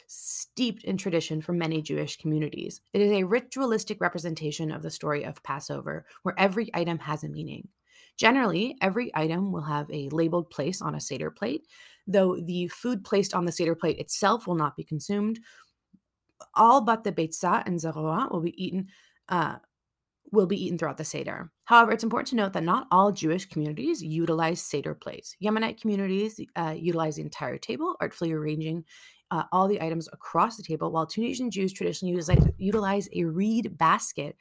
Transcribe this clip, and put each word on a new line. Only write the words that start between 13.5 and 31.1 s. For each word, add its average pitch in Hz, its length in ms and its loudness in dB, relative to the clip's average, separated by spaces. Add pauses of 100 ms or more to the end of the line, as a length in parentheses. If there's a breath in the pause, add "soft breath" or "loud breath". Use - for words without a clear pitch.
Seder 165 240 0
plate 165 240 -2
itself 214 480 0
will 175 80 0
not 151 220 0
be 156 80 -10
consumed. 208 540 -2 (1160 loud breath)
All 233 280 10
but 226 220 2
the 202 80 0
Beitzah 170 540 0
and 180 120 -2
Zeroah 156 540 -2
will 170 100 -2
be 170 220 -4
eaten, 185 240 -4 (400 loud breath)
uh, 170 300 0 (760)
will 202 160 8
be 185 160 0
eaten 180 140 -2
throughout 151 200 -4
the 156 60 -6
Seder. - 480 -8 (140)
However, 233 260 10
it's 226 120 2
important 226 260 -2
to 262 60 -2
note 196 180 2
that 170 100 -2
not 208 260 2
all 196 220 8
Jewish 175 340 0
communities 151 560 -4
utilize 160 600 0
Seder 151 340 -4
plates. - 480 -14
Yemenite 220 360 0
communities, 202 600 0 (160)
uh, 160 220 -2
utilize 165 400 0
the 156 40 -8
entire 143 360 -6
table, - 420 -4
artfully - 320 -2
arranging, 156 540 -4 (460 loud breath)
uh, 165 200 0
all 190 160 4
the 202 140 2
items 165 320 -2
across 208 420 0
the 196 80 -14
table, 160 280 -4
while 160 140 0
Tunisian 240 460 -4